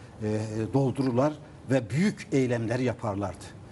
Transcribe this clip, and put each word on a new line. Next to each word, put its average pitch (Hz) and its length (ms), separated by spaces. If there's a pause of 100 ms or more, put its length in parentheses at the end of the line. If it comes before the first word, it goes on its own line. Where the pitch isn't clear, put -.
(240)
e, 107 160 (340)
doldururlar 135 600 (380)
ve 127 180
büyük 180 420
eylemler 120 480
yaparlardı. 101 680 (260)